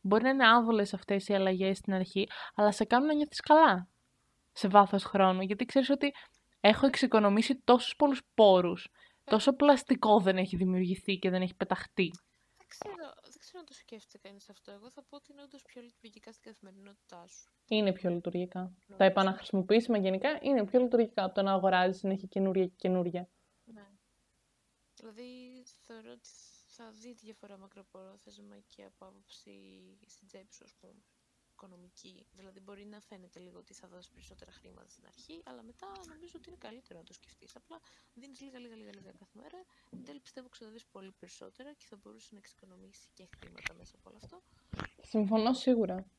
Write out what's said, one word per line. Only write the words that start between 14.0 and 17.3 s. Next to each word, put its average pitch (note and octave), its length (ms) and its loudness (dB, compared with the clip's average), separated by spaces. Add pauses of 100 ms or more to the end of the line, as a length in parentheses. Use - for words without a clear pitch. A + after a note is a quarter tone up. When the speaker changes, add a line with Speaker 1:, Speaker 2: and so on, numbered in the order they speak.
Speaker 2:
κανείς G3+ 220 -20
αυτό. G3+ 220 -20
Εγώ G#3 180 -20
θα C#4+ 180 -20
πω C#4+ 80 -20
ότι C#4+ 160 -20
είναι C#4+ 100 -20
όντως C#4 200 -20
πιο - 200 -20
λειτουργικά A3+ 500 -20
στην A3+ 200 -20
καθημερινότητά G3 760 -20
σου. - 220 -20 (180)